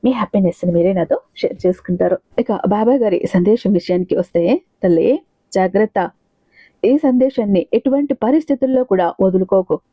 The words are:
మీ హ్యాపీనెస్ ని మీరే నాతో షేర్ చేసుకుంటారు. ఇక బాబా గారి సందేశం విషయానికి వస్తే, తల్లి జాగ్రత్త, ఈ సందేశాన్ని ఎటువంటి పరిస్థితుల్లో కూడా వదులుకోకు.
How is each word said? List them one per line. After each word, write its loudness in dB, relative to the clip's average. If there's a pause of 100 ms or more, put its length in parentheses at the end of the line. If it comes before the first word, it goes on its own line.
మీ 2
హ్యాపీనెస్ -2
ని 0
మీరే 2
నాతో -2 (160)
షేర్ -6
చేసుకుంటారు. -2 (200)
ఇక -4
బాబా 2
గారి 0
సందేశం 2
విషయానికి -2
వస్తే, -2 (220)
తల్లి 2 (320)
జాగ్రత్త, 0 (760)
ఈ 4
సందేశాన్ని 0
ఎటువంటి 0
పరిస్థితుల్లో 0
కూడా -2
వదులుకోకు. 0 (120)